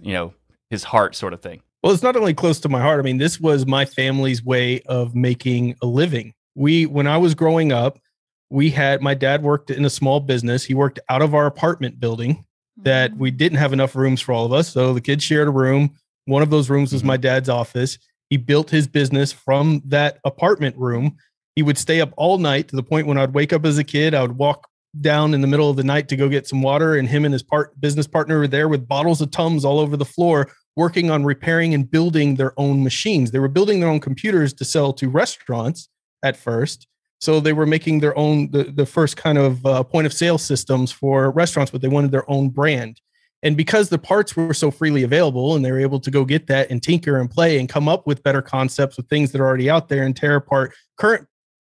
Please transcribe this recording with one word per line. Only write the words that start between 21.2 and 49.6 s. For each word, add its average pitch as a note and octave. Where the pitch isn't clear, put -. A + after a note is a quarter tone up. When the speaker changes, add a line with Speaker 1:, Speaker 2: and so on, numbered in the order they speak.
Speaker 2:
He D#3
would D3
stay E3
up D3+
all F3+
night D3
to C#3
the C3
point D#3
when C#3
I'd C3
wake C#3+
up D#3
as D3
a D3
kid, D3+
I C3+
would B2
walk C#3+
down D3+
in C#3
the C#3
middle D3
of C#3
the C3+
night C#3
to C#3
go C#3
get C#3
some C3+
water, D3+
and C3
him D3
and C#3+
his C3
part-, D3+
business D3
partner D#3
were D3
there C#3+
with C3+
bottles D3
of D3
Tums E3
all C#3+
over D3
the C#3+
floor, D#3+
working E3+
on D3
repairing E3
and C3+
building D#3
their C3
own C#3
machines. C3
They C3
were C3+
building F#3+
their E3+
own D#3
computers D3
to -
sell C#3+
to C3+
restaurants C3
at C3+
first. A#2+
So D#3
they D3+
were D3+
making D#3+
their D3
own, D3
the, C#3
the C#3
first D#3
kind D3+
of, C3
uh, C3
point D#3
of C#3+
sale E3+
systems C3
for C3+
restaurants, D#3
but B2+
they C3+
wanted C#3+
their C3+
own C#3
brand. B2+
And D3+
because F#3+
the E3
parts G#3
were E3
so D3
freely D3
available C#3
and C#3
they B2+
were C3
able C3+
to C3+
go C#3
get D3
that C3+
and B2
tinker D#3+
and B2
play E3
and B2+
come D3
up F3
with D3
better C3+
concepts C3+
with B2+
things D3
that C3+
are C3+
already C3